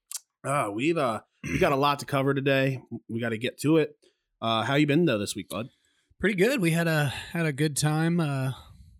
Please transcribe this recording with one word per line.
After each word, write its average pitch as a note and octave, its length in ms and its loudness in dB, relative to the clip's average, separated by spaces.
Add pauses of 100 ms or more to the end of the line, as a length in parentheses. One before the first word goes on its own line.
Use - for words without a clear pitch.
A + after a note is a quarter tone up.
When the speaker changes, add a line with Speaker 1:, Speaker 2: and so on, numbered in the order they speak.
(440)
Speaker 1:
Uh, C3+ 280 0
we've, C#3+ 240 0
uh, A#2+ 260 -2 (200)
we - 160 -4
got D#3+ 140 4
a C#3 40 2
lot C#3+ 220 2
to B2+ 80 -12
cover C#3 280 0
today. C3+ 460 0 (280)
We A2+ 120 -6
gotta A#2 160 -4
get A#2 260 -6
to D#3 160 4
it. - 180 0 (440)
Uh, A2+ 220 0
how C3+ 140 0
you D3+ 100 4
been, D#3 200 4
though, A#2+ 120 2
this G2+ 160 -4
week, G2 140 -10
bud? A2 180 -6 (540)
Speaker 2:
Pretty G3+ 160 0
good. A#3 240 2
We E3+ 100 2
had E3+ 160 0
a, D#3 200 2 (260)
had E3+ 120 -2
a D#3 80 0
good C#3+ 240 -2
time, D#3+ 440 2
uh, C3+ 320 -2 (480)